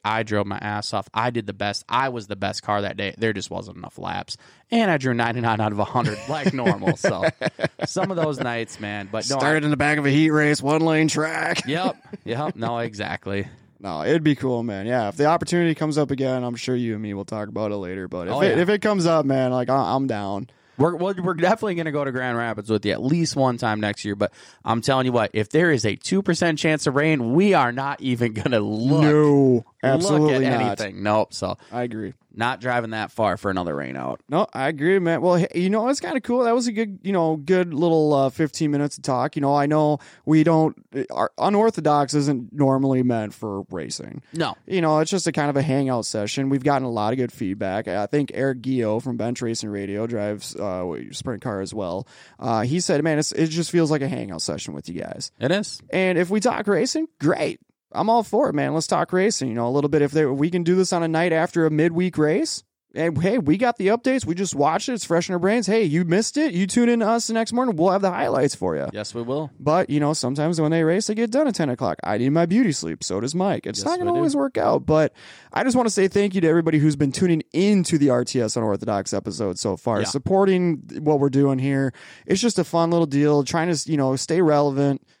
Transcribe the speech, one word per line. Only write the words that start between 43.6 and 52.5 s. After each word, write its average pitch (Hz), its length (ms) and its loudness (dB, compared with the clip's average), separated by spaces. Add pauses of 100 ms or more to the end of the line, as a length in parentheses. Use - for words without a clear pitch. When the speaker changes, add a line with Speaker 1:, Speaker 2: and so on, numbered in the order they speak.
Speaker 2:
racing. 80 540 -10 (100)
Speaker 1:
No. 151 220 -4 (100)
Speaker 2:
You 190 140 -2
know, 156 200 2
it's 160 120 0
just 185 160 -2
a 156 60 -2
kind 147 160 0
of 139 80 0
a 135 40 2
hangout 131 440 0
session. 117 420 -4
We've 135 160 0
gotten 135 220 2
a 123 60 -4
lot 107 200 0
of 131 60 -2
good 123 160 -2
feedback. 101 560 -4
I 101 160 -2
think 143 280 0
Eric 127 280 -2
Guillot 120 420 -2
from 120 140 -4
Bench 117 240 -4
Racing 113 280 -4
Radio 101 380 -6
drives, 104 480 -6
uh, 101 140 -6 (440)
sprint 113 280 -8
car 101 200 -6
as 95 120 -8
well. 95 340 -6 (300)
Uh, 113 240 -2